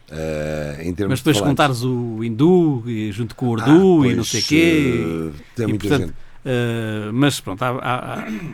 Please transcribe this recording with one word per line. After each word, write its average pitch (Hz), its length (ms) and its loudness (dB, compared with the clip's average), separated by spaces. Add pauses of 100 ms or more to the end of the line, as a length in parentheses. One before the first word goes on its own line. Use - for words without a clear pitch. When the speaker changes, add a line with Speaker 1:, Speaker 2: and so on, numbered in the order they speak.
(120)
Speaker 1:
Eh, 76 680 -6
em 87 120 -4
termos 98 200 -2
Speaker 2:
Mas 131 80 -2
depois 151 160 2
Speaker 1:
de - 60 2
falantes. 120 360 2
Speaker 2:
juntares - 60 -6
o 120 400 -4
hindu 147 640 4
e 107 260 -4
junto 113 240 -8
com 135 80 -4
o 123 60 2
urdu 156 520 6
Speaker 1:
Ah, 131 40 4
Speaker 2:
e - 20 2
não 117 80 2
Speaker 1:
pois, 113 100 -2
Speaker 2:
sei 107 140 -2
quê, 123 960 2
Speaker 1:
eh, - 20 -16 (220)
tem 113 40 -2
Speaker 2:
e, 104 40 0
Speaker 1:
muita 104 180 -2
Speaker 2:
portanto, 92 200 0
Speaker 1:
gente. - 80 -10 (280)
Speaker 2:
eh, 117 720 -4
mas 135 260 2
pronto, 101 240 -10
há, 127 60 0
há, 123 500 -4
há, - 80 -10 (260)